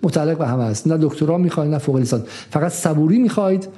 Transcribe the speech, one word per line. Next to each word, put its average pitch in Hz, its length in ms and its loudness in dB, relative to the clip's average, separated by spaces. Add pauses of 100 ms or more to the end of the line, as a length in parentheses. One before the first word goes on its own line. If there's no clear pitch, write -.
متعلق 160 360 0
به 156 80 -2
همه 123 160 0
است. 110 260 -2
نه 160 120 2
دکترا 156 380 0
می‌خوایم، 160 320 0
نه 151 80 0
فوق 135 180 -2
لیسانس. 120 300 0
فقط - 460 -4
صبوری 160 460 2
می‌خواید، 196 600 2